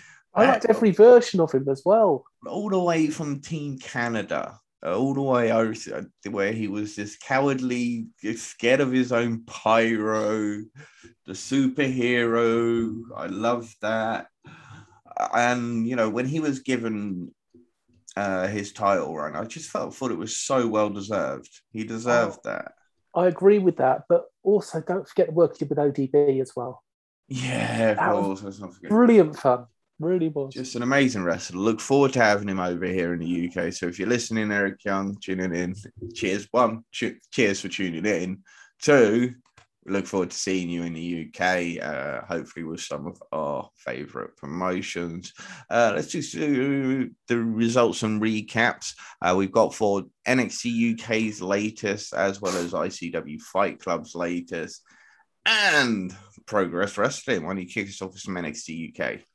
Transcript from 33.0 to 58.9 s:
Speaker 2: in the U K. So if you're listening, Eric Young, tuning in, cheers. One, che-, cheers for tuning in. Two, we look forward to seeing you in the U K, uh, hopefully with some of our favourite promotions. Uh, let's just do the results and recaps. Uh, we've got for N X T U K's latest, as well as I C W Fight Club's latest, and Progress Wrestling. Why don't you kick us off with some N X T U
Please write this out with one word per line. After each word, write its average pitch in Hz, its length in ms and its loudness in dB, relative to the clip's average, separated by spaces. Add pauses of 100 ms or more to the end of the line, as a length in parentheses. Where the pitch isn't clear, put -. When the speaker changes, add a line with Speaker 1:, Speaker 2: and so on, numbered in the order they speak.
Speaker 2:
in 85 60 -4
the 80 60 -6
U 87 240 -2
K. 87 200 -4
So 90 160 -6
if 87 120 -6
you're 98 100 -2
listening, 113 440 -2
Eric 98 320 -2
Young, 98 380 -2
tuning 92 320 -4
in, 90 200 -4 (400)
cheers. 101 360 -4
One, 113 420 0
che-, - 240 -6 (160)
cheers 101 300 2
for 98 60 -8
tuning 87 360 -4
in. 92 380 -2 (400)
Two, 123 500 4 (540)
we 95 60 -6
look 98 140 -2
forward 92 260 -2
to - 40 -10
seeing 92 320 -2
you 85 140 -4
in 85 100 -6
the 82 80 -10
U 85 320 -6
K, 90 480 -2
uh, 69 460 -6
hopefully 82 380 -8
with 80 180 -10
some 73 240 -10
of - 160 -14 (100)
our 73 440 -6
favourite 64 600 -10
promotions. 87 960 -6 (380)
Uh, 113 260 4
let's - 120 -2
just 147 240 -6
do 139 800 0 (180)
the 120 100 2
results 117 640 2
and 107 180 0
recaps. 110 720 -2 (280)
Uh, 90 120 4
we've 95 160 2
got 107 240 4
for 101 280 0 (240)
N 127 140 2
X - 200 -6
T 120 80 -6
U 117 280 0
K's 110 440 -4
latest, 104 720 -4
as 98 280 -2
well 92 160 -4
as 87 180 -4
I 85 160 -4
C 87 220 -10
W 76 280 -8
Fight 95 400 -2
Club's 82 340 -6
latest, 87 680 -6 (640)
and 143 680 2 (300)
Progress 95 540 0
Wrestling. 107 460 -2
Why 92 100 -4
don't 92 80 -6
you 90 60 -12
kick 98 200 -6
us 98 140 -14
off 95 100 -10
with 95 80 -18
some 95 160 -8
N 87 80 -6
X 78 200 -10
T 82 100 -12
U 80 180 -10